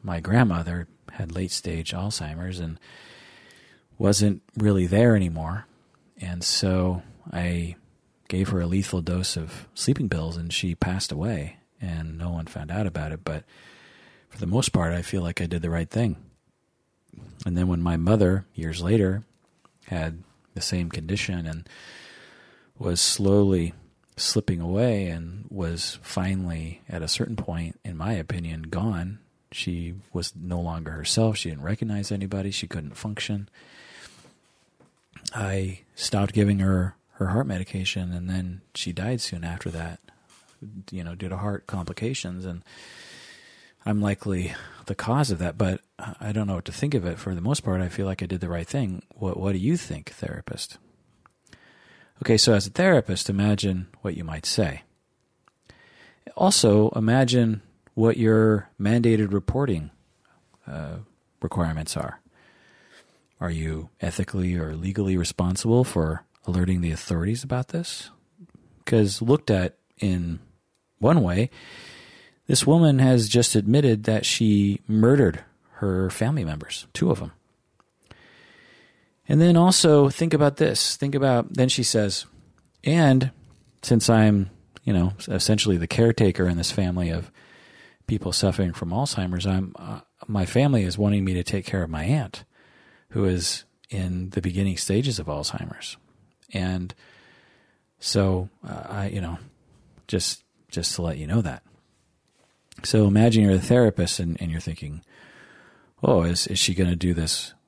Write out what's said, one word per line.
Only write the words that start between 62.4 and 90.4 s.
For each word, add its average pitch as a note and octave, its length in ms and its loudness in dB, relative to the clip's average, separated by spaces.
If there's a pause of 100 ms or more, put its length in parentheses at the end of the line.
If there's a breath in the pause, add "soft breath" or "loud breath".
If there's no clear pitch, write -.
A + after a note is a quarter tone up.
Are F2+ 100 -4
you D#2+ 400 -6 (100)
ethically F2+ 540 -2
or D#2+ 220 -4
legally F#2+ 400 -2
responsible F#2 640 2
for D#2+ 400 -2 (240)
alerting F2+ 340 0
the E2 120 0
authorities F#2 500 -2
about B2+ 260 -4
this? - 420 -8 (760)
'Cause G#2+ 340 2
looked A#2+ 300 2
at F#2 280 0 (200)
in F2+ 400 0 (600)
one D3+ 220 6
way, F#2 280 2 (960 loud breath)
this - 180 2
woman D3+ 360 6
has B2+ 280 6
just A#2+ 280 4
admitted A2 480 4
that G#2+ 200 2
she G2+ 600 2
murdered A2 580 4 (280)
her F#2+ 360 0
family A#2 360 -2
members, D2+ 480 -8
two - 180 0
of - 80 0
them. F2 140 -10 (2000 soft breath)
And D3 120 4
then E3+ 160 8
also E3 520 8
think D#3+ 240 0
about C#3+ 240 4
this. - 400 2
Think C#3 200 -2
about, C3 380 2
then B2+ 140 4
she B2+ 140 0
says, G#2 440 0 (580)
And C3+ 480 4 (500)
since A#2 260 4
I'm, G#2+ 420 6 (340)
you A2+ 80 0
know, F#2 220 2 (120)
essentially G2 500 2
the E2 120 -2
caretaker G#2+ 600 4
in F2 80 0
this E2+ 140 -2
family F2+ 400 0
of E2 220 -6 (760 loud breath)
people - 240 -2
suffering F#2 400 2
from E2+ 180 -6
Alzheimer's, F#2 560 -2
I'm, F#2+ 320 0
uh, G#2 220 -12 (260)
my G2+ 180 0